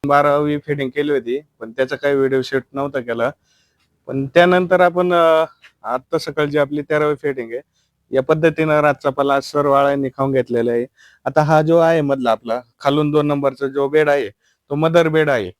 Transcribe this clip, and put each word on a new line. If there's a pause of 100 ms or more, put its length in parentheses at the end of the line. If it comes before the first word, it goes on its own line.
बारावी
फिडिंग
केली
होती, (200)
पण
त्याचा
काही
व्हिडिओ
शूट (100)
नव्हता
केला. (760)
पण
त्यानंतर
आपण,
अ, (380)
आत्ता
सकाळची
आपली
तेरावी
फिडिंग
आहे, (500)
या
पद्धतीनं
रातचा
पाला
सर्व
अळ्यांनी
खाऊन
घेतलेला
आहे. (380)
आता
हा
जो
आहे
मधला
आपला (200)
खालून
दोन
नंबरचा
जो
बेड
आहे (420)
तो
मदर
बेड
आहे.